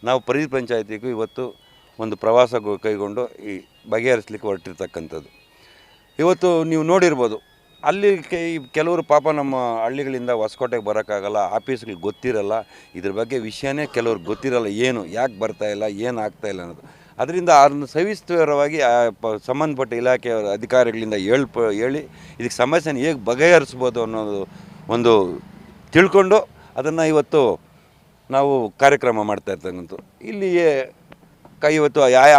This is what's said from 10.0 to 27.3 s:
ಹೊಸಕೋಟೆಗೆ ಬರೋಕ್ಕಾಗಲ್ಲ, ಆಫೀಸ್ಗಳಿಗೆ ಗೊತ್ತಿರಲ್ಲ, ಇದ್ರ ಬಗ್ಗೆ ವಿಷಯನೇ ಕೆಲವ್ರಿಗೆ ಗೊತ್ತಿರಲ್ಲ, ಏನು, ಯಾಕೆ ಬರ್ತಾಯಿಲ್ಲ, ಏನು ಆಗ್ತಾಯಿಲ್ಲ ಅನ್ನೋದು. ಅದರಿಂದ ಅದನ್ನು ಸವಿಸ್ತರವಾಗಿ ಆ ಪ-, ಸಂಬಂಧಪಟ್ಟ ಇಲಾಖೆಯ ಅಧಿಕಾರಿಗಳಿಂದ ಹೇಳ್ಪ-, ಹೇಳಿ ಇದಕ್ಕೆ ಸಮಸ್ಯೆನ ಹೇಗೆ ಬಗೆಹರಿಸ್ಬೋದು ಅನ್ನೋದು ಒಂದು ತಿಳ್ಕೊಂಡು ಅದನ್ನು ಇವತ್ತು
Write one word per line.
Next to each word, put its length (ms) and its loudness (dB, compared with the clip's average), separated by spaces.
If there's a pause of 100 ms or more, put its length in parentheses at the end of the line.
ಹೊಸಕೋಟೆಗೆ 540 -4
ಬರೋಕ್ಕಾಗಲ್ಲ, 520 -4
ಆಫೀಸ್ಗಳಿಗೆ 640 -4
ಗೊತ್ತಿರಲ್ಲ, 520 -4 (420)
ಇದ್ರ 160 -6
ಬಗ್ಗೆ 280 -6
ವಿಷಯನೇ 480 -6
ಕೆಲವ್ರಿಗೆ 400 -4
ಗೊತ್ತಿರಲ್ಲ, 400 -4
ಏನು, 400 -2
ಯಾಕೆ 320 -6
ಬರ್ತಾಯಿಲ್ಲ, 440 -6
ಏನು 380 -6
ಆಗ್ತಾಯಿಲ್ಲ 400 -8
ಅನ್ನೋದು. 240 -16 (340)
ಅದರಿಂದ 320 -4
ಅದನ್ನು 360 4
ಸವಿಸ್ತರವಾಗಿ 920 -2
ಆ 280 2
ಪ-, 380 -6
ಸಂಬಂಧಪಟ್ಟ 460 -4
ಇಲಾಖೆಯ 420 -2 (180)
ಅಧಿಕಾರಿಗಳಿಂದ 600 0
ಹೇಳ್ಪ-, 580 0
ಹೇಳಿ 300 -4 (360)
ಇದಕ್ಕೆ 180 -8
ಸಮಸ್ಯೆನ 400 0
ಹೇಗೆ 280 -4
ಬಗೆಹರಿಸ್ಬೋದು 800 2
ಅನ್ನೋದು 460 -6 (400)
ಒಂದು 540 4 (500)
ತಿಳ್ಕೊಂಡು 560 6 (280)
ಅದನ್ನು 300 -2
ಇವತ್ತು 680 2 (580)